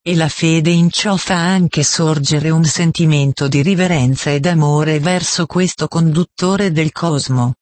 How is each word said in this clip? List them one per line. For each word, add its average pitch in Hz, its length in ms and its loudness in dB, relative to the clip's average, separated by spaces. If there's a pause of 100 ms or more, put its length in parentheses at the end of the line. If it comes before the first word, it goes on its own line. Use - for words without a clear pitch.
E 175 140 -4
la 160 140 2
fede 160 400 0
in 170 220 4
ciò 196 260 -2
fa 185 180 -2
anche 175 480 0
sorgere 156 680 0
un 160 120 2
sentimento 151 880 0
di 139 120 0
riverenza 156 680 0
ed 143 140 -2
amore 151 540 2
verso 175 460 -2
questo 180 440 -4
conduttore 180 840 0
del 156 220 -2
cosmo. 131 580 -2 (100)